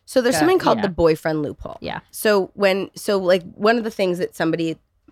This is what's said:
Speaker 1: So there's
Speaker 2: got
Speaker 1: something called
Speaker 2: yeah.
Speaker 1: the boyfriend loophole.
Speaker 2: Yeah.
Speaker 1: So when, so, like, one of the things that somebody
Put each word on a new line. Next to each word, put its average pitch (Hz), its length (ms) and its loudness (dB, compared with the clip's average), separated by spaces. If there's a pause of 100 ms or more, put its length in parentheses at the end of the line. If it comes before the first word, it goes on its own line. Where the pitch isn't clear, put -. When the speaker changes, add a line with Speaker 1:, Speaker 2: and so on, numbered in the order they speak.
Speaker 1:
So 254 160 0
there's 240 140 0
Speaker 2:
got - 20 0
Speaker 1:
something 349 220 4
called 233 180 2
Speaker 2:
yeah. 208 40 -2
Speaker 1:
the 202 60 0
boyfriend 160 540 0
loophole. - 380 -10
Speaker 2:
Yeah. - 200 -10 (100)
Speaker 1:
So 208 440 0
when, 196 400 0
so, 202 240 -2
like, 180 240 2 (120)
one 220 220 2
of 226 80 -4
the 220 60 -6
things 185 280 -2
that - 180 -6
somebody 165 420 -2 (340)